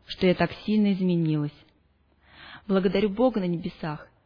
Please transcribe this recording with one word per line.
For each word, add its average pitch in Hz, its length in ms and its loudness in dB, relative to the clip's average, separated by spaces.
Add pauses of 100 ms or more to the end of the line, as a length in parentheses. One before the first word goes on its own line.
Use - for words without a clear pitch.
что - 220 -2
я 180 60 6
так 175 180 0 (140)
сильно 208 280 2
изменилась. 165 600 0 (1120)
Благодарю 196 420 2
Бога 226 300 0
на 185 80 -2
небесах 170 600 -6 (180)